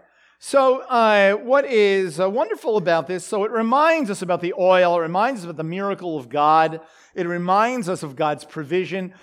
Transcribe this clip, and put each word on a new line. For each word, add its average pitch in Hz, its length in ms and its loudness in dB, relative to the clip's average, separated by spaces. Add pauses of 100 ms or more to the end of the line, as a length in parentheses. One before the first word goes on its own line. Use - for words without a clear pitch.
(380)
So, 262 440 2
uh, 214 540 4
what 254 300 0
is, 196 540 0
uh, 185 100 0
wonderful 285 480 -2
about 165 300 0
this, 180 180 -8
so 208 200 -4
it 220 60 -6
reminds 262 600 2
us 196 100 -8
about 175 200 -2
the 175 180 -4
oil, 180 380 4
it 170 40 0
reminds 196 380 -2
us 170 60 -14
about 170 100 -12
the 160 80 -8
miracle 175 540 -6
of 127 100 -10
God, 160 540 2 (340)
it 180 100 -4
reminds 185 640 0
us 180 160 -6
of 139 140 -12
God's 151 260 -2
provision, 175 800 -6